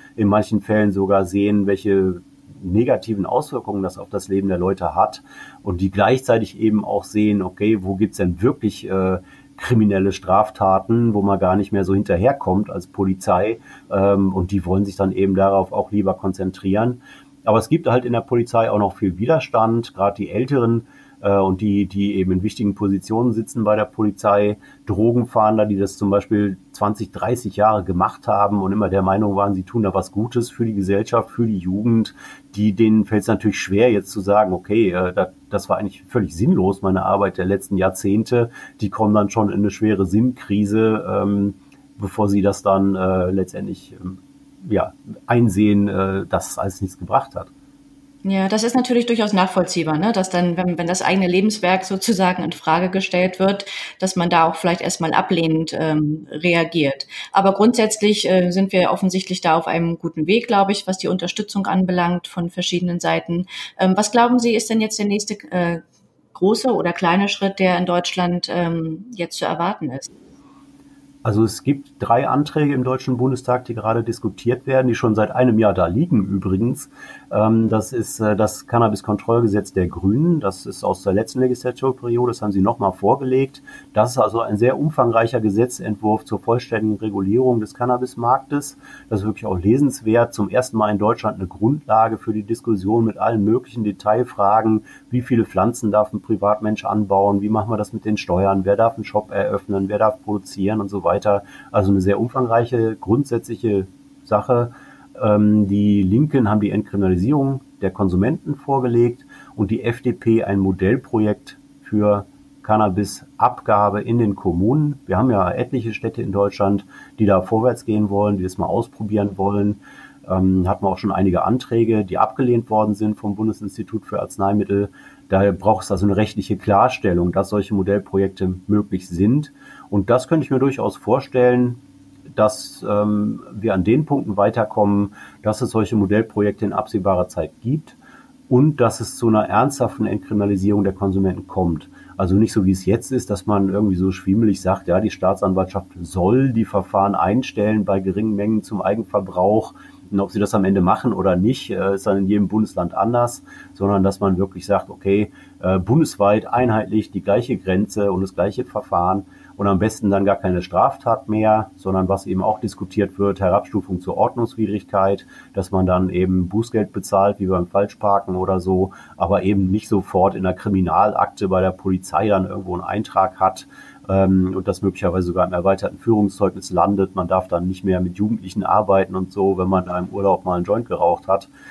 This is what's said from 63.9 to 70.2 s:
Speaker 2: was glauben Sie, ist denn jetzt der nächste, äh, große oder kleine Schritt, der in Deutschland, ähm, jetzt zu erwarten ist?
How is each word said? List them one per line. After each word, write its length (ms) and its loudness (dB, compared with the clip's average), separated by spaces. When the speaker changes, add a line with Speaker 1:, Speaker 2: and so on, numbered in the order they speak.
Speaker 2:
was 160 0
glauben 280 4
Sie, 160 2
ist 160 -2
denn 100 2
jetzt 160 -4
der 80 -2
nächste, 300 -2
äh, 300 -2
große 400 2
oder 200 0
kleine 340 2
Schritt, 320 -4
der 180 4
in 80 0
Deutschland, 640 -2
ähm, 640 -4
jetzt 240 -8
zu 80 -4
erwarten 460 -4
ist? 200 -12